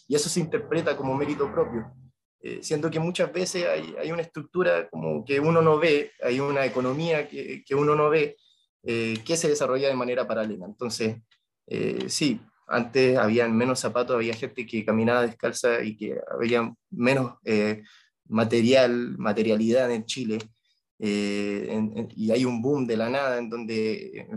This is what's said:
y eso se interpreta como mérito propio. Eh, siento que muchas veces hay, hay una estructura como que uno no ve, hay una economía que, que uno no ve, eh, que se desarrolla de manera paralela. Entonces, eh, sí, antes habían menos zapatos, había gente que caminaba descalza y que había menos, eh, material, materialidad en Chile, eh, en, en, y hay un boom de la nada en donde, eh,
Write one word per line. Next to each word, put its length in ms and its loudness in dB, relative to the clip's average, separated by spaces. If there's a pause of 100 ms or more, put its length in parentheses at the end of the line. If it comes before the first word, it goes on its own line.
y 80 0
eso 120 0
se 120 0
interpreta 580 -2
como 180 -2
mérito 360 -2
propio. 400 -2 (500)
Eh, 200 -10
siento 280 -2
que 100 -2
muchas 320 -2
veces 340 -2
hay, 340 -2
hay 120 -4
una 100 -4
estructura 680 -2
como 360 -4
que 140 0
uno 220 4
no 180 6
ve, 320 2 (120)
hay 160 0
una 260 0
economía 600 -2
que, 380 -10
que 100 -2
uno 200 4
no 140 4
ve, 280 2 (460)
eh, 420 -2
que 120 0
se 120 2
desarrolla 380 0
de 80 2
manera 320 -2
paralela. 380 -4
Entonces, 520 -4 (500)
eh, 400 -4
sí, 320 0 (280)
antes 500 2
habían 380 4
menos 240 2
zapatos, 360 0
había 180 -2
gente 320 -8
que 180 -4
caminaba 380 4
descalza 640 0
y 120 -4
que 220 -6 (120)
había 440 0 (160)
menos, 460 0 (100)
eh, 380 0 (440)
material, 920 4
materialidad 720 2
en 140 -2
Chile, 320 -4 (640)
eh, 720 -2
en, 280 -2
en, 180 -6
y 160 0
hay 120 4
un 180 0
boom 260 0
de 100 0
la 120 0
nada 280 0
en 120 -4
donde, 440 -2
eh, 440 -12